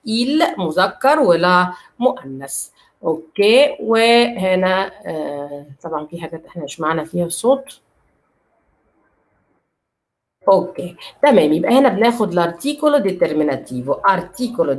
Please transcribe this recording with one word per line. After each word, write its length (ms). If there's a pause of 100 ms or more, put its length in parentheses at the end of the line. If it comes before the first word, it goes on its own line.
il 520
مذكر 600
ولا 540 (260)
مؤنث. 680 (360)
اوكي، 760
وهنا، 1120 (140)
آه، 600 (180)
طبعا 220
في 160
حاجات 240
احنا 180
مش 160
معانا 240
فيها 240
صوت. 520 (2750)
اوكي، 480 (280)
تمام، 300
يبقى 180
هنا 180
بناخد 500
l'articolo 640
determinativo. 1080
articolo 680